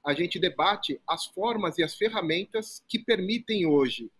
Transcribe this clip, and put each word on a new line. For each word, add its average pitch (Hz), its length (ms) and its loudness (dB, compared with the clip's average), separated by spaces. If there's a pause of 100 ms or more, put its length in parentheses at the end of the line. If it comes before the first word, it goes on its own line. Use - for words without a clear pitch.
A 143 100 2
gente 175 240 -2
debate 175 680 0
as 160 200 -2
formas 202 500 -2
e 170 60 2
as 156 120 -2
ferramentas 208 920 -2
que 220 100 -4
permitem 214 680 0
hoje 135 540 2